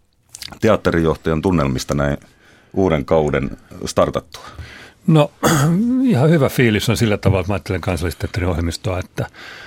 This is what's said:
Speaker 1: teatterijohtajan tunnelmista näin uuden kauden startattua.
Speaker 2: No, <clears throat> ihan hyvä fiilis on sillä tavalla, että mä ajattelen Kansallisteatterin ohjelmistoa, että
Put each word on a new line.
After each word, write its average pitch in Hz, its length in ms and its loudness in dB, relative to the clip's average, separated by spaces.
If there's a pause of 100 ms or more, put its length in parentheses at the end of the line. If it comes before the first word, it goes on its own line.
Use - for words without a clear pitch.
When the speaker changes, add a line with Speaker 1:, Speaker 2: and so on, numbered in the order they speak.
(600)
Speaker 1:
teatterijohtajan 82 800 2
tunnelmista 71 540 0
näin 71 220 0 (560)
uuden 82 320 0
kauden 71 520 0 (280)
startattua. - 600 -2 (640)
Speaker 2:
No, 151 240 4 (380)
<clears throat> 240 420 0
ihan 147 180 4
hyvä 147 200 4
fiilis 110 400 2
on 107 80 0
sillä 104 200 2
tavalla, 95 220 2
että 90 120 -4
mä 101 40 0
ajattelen 92 260 -6
Kansallisteatterin 90 680 -4
ohjelmistoa, 87 500 -4
että - 280 -8 (400)